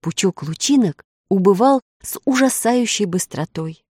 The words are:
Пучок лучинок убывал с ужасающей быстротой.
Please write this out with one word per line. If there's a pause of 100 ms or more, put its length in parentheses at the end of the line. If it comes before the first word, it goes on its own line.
Пучок
лучинок (240)
убывал (200)
с
ужасающей
быстротой.